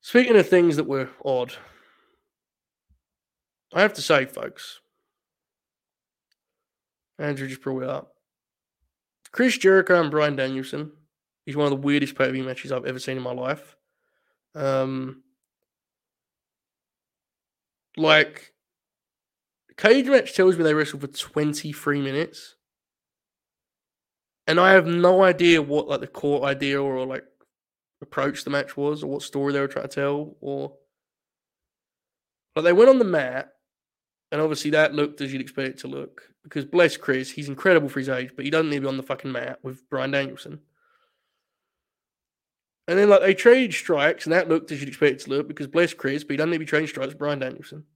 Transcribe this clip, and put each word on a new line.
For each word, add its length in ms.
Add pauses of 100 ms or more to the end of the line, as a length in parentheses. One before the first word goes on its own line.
Speaking 340
of 120
things 280
that 100
were 240 (140)
odd, 300 (2250)
I 80
have 120
to 80
say, 240
folks, 560 (2250)
Andrew 300
just 140
brought 220
it 60
up. 260 (1160)
Chris 260
Jericho 440
and 100
Bryan 240
Danielson 560 (540)
is 100
one 100
of 60
the 60
weirdest 380
pay-per-view 280
matches 280
I've 140
ever 140
seen 160
in 80
my 80
life. 460 (760)
Um, 680 (2750)
like, 580 (1200)
Cage 300
Match 280
tells 220
me 60
they 100
wrestled 280
for 60
twenty-three 920
minutes. 540 (1900)
And 120
I 140
have 120
no 380
idea 380
what, 260
like, 140
the 60
core 380
idea 360
or, 240
like, 180 (760)
approach 420
the 60
match 260
was 280
or 40
what 140
story 320
they 80
were 60
trying 200
to 80
tell 460
or, 340 (1800)
but 80
they 100
went 160
on 80
the 80
mat, 480 (800)
and 100
obviously 300
that 240
looked 260
as 100
you'd 100
expect 280
it 80
to 100
look, 360 (200)
because 220
bless 320
Chris, 320
he's 180
incredible 400
for 120
his 100
age, 260
but 80
he 80
doesn't 200
need 60
to 40
be 60
on 100
the 60
fucking 280
mat 320
with 260
Bryan 220
Danielson. 480 (2250)
And 100
then, 100
like, 140
they 140
traded 380
strikes, 520
and 80
that 160
looked 220
as 80
you'd 100
expect 240
it 80
to 80
look, 180
because 200
bless 260
Chris, 300
but 80
he 60
doesn't 120
need 60
to 40
be 60
trading 220
strikes 220
with 100
Bryan 200
Danielson. 460 (100)